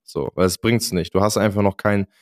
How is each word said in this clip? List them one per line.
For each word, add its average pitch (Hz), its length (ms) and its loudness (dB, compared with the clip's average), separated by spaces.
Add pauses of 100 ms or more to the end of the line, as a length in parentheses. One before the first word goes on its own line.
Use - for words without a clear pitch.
So, - 320 -6
weil 92 120 2
es 90 120 -2
bringt's 113 340 0
nicht. 85 220 -4
Du 95 60 2
hast 104 160 2
einfach 104 260 0
noch 98 140 2
kein 101 300 0 (160)